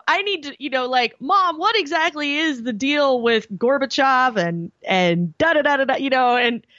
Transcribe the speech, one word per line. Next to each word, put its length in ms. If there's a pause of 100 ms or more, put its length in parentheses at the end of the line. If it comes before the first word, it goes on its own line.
I 140
need 220
to, 140
you 120
know, 160
like, 340
"Mom, 380
what 200
exactly 600
is 240
the 100
deal 480
with 320
Gorbachev 840
and, 360 (160)
and 480
da-da-da-da-da," 600
you 120
know, 280
and 300 (120)